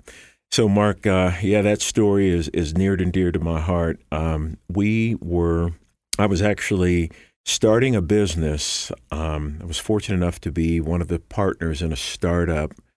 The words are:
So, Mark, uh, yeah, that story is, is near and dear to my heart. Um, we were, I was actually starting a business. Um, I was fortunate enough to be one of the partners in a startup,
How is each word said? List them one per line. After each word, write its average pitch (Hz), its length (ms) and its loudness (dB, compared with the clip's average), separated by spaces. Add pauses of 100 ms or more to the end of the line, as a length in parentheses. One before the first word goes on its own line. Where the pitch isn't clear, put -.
(560)
So, 110 140 4
Mark, 104 360 2
uh, 92 260 4 (100)
yeah, 104 180 2
that 104 220 2
story 101 480 2
is, 85 180 0
is 80 260 -2
near 95 200 2
and 90 180 0
dear 90 180 2
to 85 80 0
my 82 220 -2
heart. 85 400 -2 (100)
Um, 78 460 -2 (160)
we 110 480 0
were, 85 520 0 (460)
I 101 60 2
was 98 160 2
actually 90 680 0 (340)
starting 120 500 2
a 101 60 2
business. 82 880 0 (200)
Um, 76 500 -4
I 90 60 -12
was 82 120 -6
fortunate 104 380 -2
enough 87 240 0
to 85 100 -6
be 82 300 0
one 85 220 -2
of 82 60 -6
the 87 100 -2
partners 82 640 -4
in 80 100 -2
a - 40 -6
startup, 85 760 -2 (240)